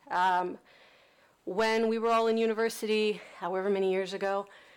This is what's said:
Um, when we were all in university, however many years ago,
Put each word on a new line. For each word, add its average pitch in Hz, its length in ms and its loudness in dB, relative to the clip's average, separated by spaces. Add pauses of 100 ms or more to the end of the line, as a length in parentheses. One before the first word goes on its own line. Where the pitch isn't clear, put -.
Um, 180 480 0 (840)
when 220 460 0
we 226 80 0
were 226 120 0
all 226 180 4
in 226 100 2
university, 214 840 0 (180)
however 185 320 -2
many 196 220 2
years 190 220 -2
ago, 196 320 -2 (320)